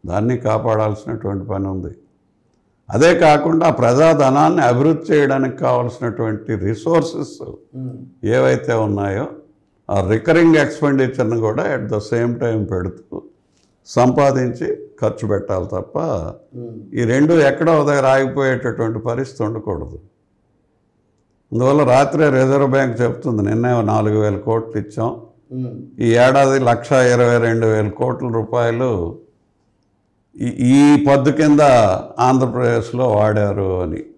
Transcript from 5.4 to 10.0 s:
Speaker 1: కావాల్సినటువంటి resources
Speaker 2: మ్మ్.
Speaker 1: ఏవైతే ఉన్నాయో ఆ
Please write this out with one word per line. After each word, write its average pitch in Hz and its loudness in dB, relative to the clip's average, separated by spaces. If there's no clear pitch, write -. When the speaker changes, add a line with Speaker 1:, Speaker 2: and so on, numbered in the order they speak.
Speaker 1:
కావాల్సినటువంటి 120 -4
resources 143 -4
Speaker 2:
మ్మ్. 127 -14
Speaker 1:
ఏవైతే 127 0
ఉన్నాయో 104 -2
ఆ 98 -2